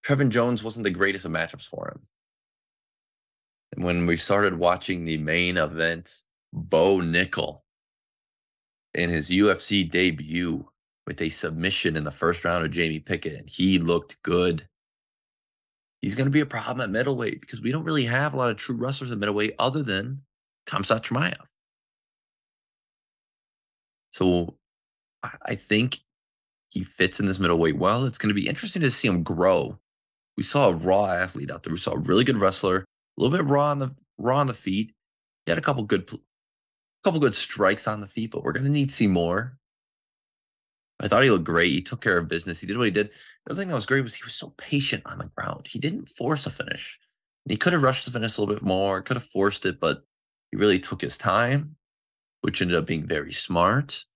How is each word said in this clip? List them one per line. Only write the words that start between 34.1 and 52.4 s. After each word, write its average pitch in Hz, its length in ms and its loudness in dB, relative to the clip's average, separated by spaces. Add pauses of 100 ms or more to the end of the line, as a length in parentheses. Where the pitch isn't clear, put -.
raw 127 220 2
on 143 80 2
the 123 80 -2
feet. 101 400 -2 (500)
He 82 60 -4
had 82 80 2
a - 40 -4
couple 135 200 0
good 104 240 0
pl-, - 160 -14 (840)
couple 165 160 4
good 123 160 4
strikes - 500 0
on 107 140 -4
the 101 60 -12
feet, 110 240 -8
but - 120 -8
we're - 100 -2
gonna 139 180 0
need 143 180 2
to 139 60 -2
see 113 120 4
more. 92 520 2 (1400)
I 104 60 -2
thought 117 140 6
he 135 80 6
looked 87 140 4
great. 85 280 4
He 90 80 0
took - 220 -8
care 92 160 2
of 85 100 -2
business. 85 320 -4
He 90 60 -10
did 101 100 -4
what 120 80 2
he 107 60 4
did. 104 180 0 (380)
The - 60 -8
other 165 60 -4
thing 190 100 -4
that 160 60 -4
was 113 120 -2
great 135 160 2
was 117 120 -6
he - 80 -10
was - 120 -10
so - 240 -10
patient - 480 -2
on - 100 -12
the - 180 -10
ground. - 320 -8
He - 120 -10
didn't - 320 -6
force 143 340 -2
a - 60 -6
finish. - 500 -12 (460)
And 107 60 -2
he 104 40 0
could 175 160 2
have 170 80 4
rushed 131 240 2
the 127 60 -8
finish 113 260 -2
a 107 60 0
little 104 120 0
bit 107 80 -6
more, 95 380 2
could - 160 -6
have - 80 -8
forced 98 400 0
it, 90 160 0
but 78 240 0 (460)
he - 80 -4
really 98 200 6
took - 220 -6
his 69 160 -4
time, 127 580 0 (680)